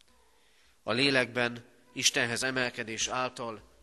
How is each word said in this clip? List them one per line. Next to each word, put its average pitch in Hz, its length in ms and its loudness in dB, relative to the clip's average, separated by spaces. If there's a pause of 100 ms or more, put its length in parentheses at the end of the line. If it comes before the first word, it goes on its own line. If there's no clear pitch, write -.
(840)
A 104 100 0
lélekben 120 720 2 (280)
Istenhez 120 500 0
emelkedés 123 680 -2
által 120 600 -6 (120)